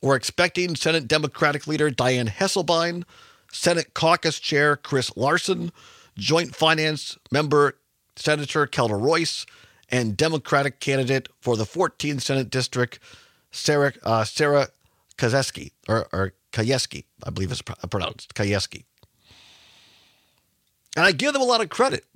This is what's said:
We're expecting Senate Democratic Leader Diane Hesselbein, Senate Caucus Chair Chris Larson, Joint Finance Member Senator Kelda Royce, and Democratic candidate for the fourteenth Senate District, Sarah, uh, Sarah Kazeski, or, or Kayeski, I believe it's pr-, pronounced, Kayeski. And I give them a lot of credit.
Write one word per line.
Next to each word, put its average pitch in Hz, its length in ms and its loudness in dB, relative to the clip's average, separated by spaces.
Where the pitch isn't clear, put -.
We're 135 160 2
expecting 175 580 0
Senate 160 320 0
Democratic 151 600 0
Leader 151 240 0
Diane 127 380 0
Hesselbein, 175 760 0
Senate - 420 0
Caucus 160 460 2
Chair 147 360 2
Chris - 400 -2
Larson, 170 540 0
Joint 147 400 0
Finance 156 600 0
Member 147 480 2
Senator 147 500 0
Kelda 117 300 0
Royce, 156 500 0
and 117 260 0
Democratic 143 640 0
candidate 135 480 0
for 120 160 0
the 107 100 0
fourteenth 147 560 -2
Senate 135 280 -2
District, 127 480 -2
Sarah, 143 420 0
uh, 110 220 2
Sarah 143 440 2
Kazeski, 127 540 -2
or, 110 260 0
or 92 200 -2
Kayeski, 123 520 -2
I - 60 -12
believe 95 220 -4
it's - 100 -6
pr-, - 120 -10
pronounced, - 460 -8
Kayeski. 101 500 -2
And 160 80 0
I 196 80 8
give 233 200 0
them 277 100 2
a 262 40 2
lot 240 140 4
of 214 80 -2
credit. - 360 0